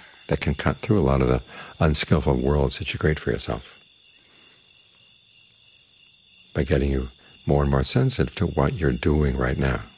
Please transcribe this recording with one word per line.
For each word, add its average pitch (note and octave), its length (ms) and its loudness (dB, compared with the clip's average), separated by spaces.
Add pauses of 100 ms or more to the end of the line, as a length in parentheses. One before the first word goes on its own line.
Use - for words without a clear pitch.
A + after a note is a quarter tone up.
(280)
that D#2+ 140 -2
can C#2+ 140 0
cut - 240 -2
through G#2+ 200 2
a D2+ 60 4
lot C2+ 160 4
of B1+ 60 4
the B1+ 160 2 (360)
unskillful D2+ 540 2
worlds C2+ 460 0
that - 120 -8
you - 60 -8
create D#2 220 0
for - 100 -4
yourself - 460 -6 (2750)
by D#2 80 0
getting C#2 280 0
you C2 200 -4 (340)
more D2 160 2
and C#2 80 2
more C2+ 140 2
sensitive B2+ 500 0
to - 140 -2
what C#2 260 0
you're C#2 180 0
doing D2 460 0
right B1+ 220 -2
now. C2+ 240 -2 (140)